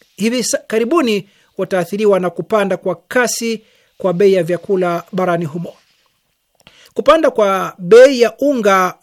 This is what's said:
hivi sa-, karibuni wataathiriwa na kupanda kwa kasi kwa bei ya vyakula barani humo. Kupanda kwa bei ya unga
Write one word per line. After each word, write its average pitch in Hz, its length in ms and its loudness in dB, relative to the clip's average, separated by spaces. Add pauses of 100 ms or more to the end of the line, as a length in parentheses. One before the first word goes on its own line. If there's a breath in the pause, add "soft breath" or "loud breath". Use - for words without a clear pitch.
(160)
hivi 233 280 -2
sa-, - 220 -4
karibuni 226 640 -2 (300 soft breath)
wataathiriwa 190 640 -2
na 180 100 -4
kupanda 190 460 -4
kwa 180 180 -8 (140)
kasi 226 540 -4 (360 soft breath)
kwa 180 140 -2
bei 196 200 2
ya 185 100 2
vyakula 175 600 -4 (100)
barani 180 320 -2
humo. 165 280 -10 (1200 soft breath)
Kupanda 294 360 2
kwa 190 480 -2
bei 240 420 6
ya 220 180 2
unga 202 640 0